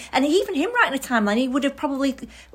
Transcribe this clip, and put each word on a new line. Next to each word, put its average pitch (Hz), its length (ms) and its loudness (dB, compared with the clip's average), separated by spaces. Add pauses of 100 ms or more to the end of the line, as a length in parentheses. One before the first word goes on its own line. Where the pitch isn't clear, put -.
(140)
and 262 100 2
even 381 300 2
him 330 200 0
writing 277 240 2
a - 40 -6
timeline, 214 340 0
he 262 100 2
would 254 180 0
have 277 120 -2
probably, 277 400 -2 (380)